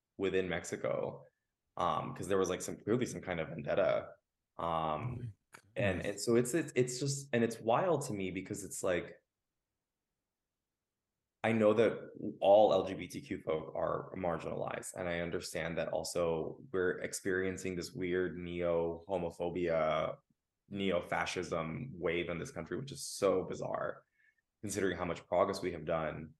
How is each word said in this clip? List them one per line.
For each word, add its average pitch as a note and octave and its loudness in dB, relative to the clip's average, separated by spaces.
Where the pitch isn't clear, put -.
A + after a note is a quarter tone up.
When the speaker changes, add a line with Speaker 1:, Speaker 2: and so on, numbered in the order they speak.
Speaker 1:
within F#2 2
Mexico, - -4
um, E2 0
'cause F2+ -8
there G2 4
was, F#2+ 4
like, F2+ -2
some, F2+ -6
clearly A#2+ 0
some F2+ -6
kind F2 -4
of D#2+ -2
vendetta. D#2 0
Um, E2+ -2
Speaker 2:
Oh D#2+ 0
my B2 -8
Speaker 1:
and, G2 2
Speaker 2:
goodness. - -4
Speaker 1:
and G2+ -4
so A#2+ 4
it's, B2 4
it's, D#3 0
it's - 2
just, - -4
and A#2 4
it's A2+ 0
wild C#3 2
to G#2+ -4
me F#2+ -4
because F#2+ -6
it's - -10
like, F2+ 0
I A2+ 2
know G#2+ 8
that G#2+ 4
all G2+ 10
L F#2 4
G F#2+ -4
B F2+ -8
T - -10
Q - -6
folk D#2+ -2
are E2 -2
marginalized, D#2+ -4
and F2+ -4
I E2+ -2
understand E2+ -4
that D#2+ 0
also D#2+ -2
we're F#2 2
experiencing F#2 -2
this E2+ -6
weird F2+ 0
neo-homophobia, E2+ 0
neo-fascism E2+ -2
wave E2+ -2
in E2+ -4
this E2 -8
country, E2+ -6
which - -8
is - -12
so F#2+ 2
bizarre - -6
considering F#2+ -2
how F2+ -4
much E2+ -4
progress G2 4
we F2+ -2
have D#2 -6
done. D#2+ -2